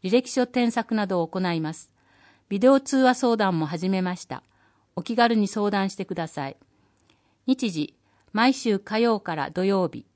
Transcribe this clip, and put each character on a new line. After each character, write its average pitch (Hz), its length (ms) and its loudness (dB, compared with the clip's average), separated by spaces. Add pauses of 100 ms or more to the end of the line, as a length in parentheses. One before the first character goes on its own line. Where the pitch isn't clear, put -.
履 185 100 -2
歴 254 180 2
書 247 160 0
添 240 240 0
削 226 240 -4
な 208 120 0
ど 185 160 0
を 160 60 -2
行 185 120 -6
い 170 220 -2
ま 156 100 -4
す。 - 180 -14 (600)
ビ 196 100 -2
デ 247 80 6
オ 269 100 8
通 269 200 0
話 254 160 6
相 233 240 0
談 190 200 2
も 156 60 0
始 165 240 -4
め 190 140 0
ま 180 140 -4
し - 100 -16
た。 - 160 -12 (520)
お - 80 -8
気 226 140 -4
軽 233 180 4
に 208 140 2
相 208 220 -2
談 196 180 0
し - 80 -8
て 190 80 -8
く 185 100 -8
だ 165 140 -6
さ 139 220 -8
い。 - 80 -18 (880)
日 254 240 0
時、 156 260 -6 (380)
毎 240 180 4
週 214 260 0
火 214 200 -6
曜 233 200 2
か 175 160 -6
ら 151 160 -4
土 180 140 -2
曜 190 240 2
日 - 160 -10 (120)